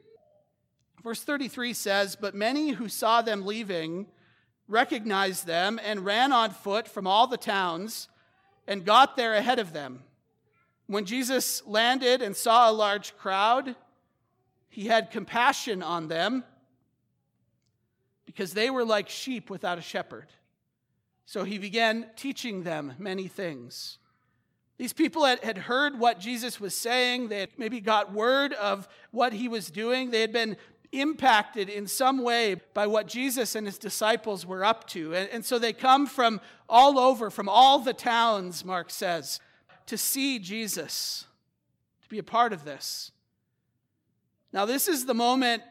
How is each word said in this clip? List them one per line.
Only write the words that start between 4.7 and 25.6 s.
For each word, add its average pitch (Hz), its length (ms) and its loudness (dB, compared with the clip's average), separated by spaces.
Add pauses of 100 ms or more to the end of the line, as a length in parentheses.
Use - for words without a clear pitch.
them 185 360 0
and 202 220 -6
ran 233 260 2
on 226 200 4
foot 202 360 -4
from 190 200 -8
all 208 180 6
the 254 120 -2
towns 196 680 -4 (600)
and 196 180 -6
got 240 300 8
there 226 180 0
ahead 240 240 2
of 185 160 -4
them. 131 300 -12 (840)
When 208 200 -4
Jesus 247 600 -2
landed 247 560 2
and 202 140 -4
saw 233 340 6
a 220 40 4
large 208 440 -2
crowd, 214 580 0 (920)
he 202 180 -12
had 226 240 2
compassion 233 720 0
on 165 260 -4
them 196 360 -2 (1800)
because 180 280 -10
they 214 160 0
were 262 160 -2
like 214 240 0
sheep - 400 -10
without 180 300 -6
a - 20 -12
shepherd. 127 460 -10 (1000)
So 196 180 -6
he 196 140 -6
began 226 580 -2
teaching 240 460 -8
them 151 380 -8
many 190 280 -8
things." 147 720 -12 (800)
These 247 160 -8
people 320 320 2
had, 247 180 2
had 214 140 -6
heard 262 420 -2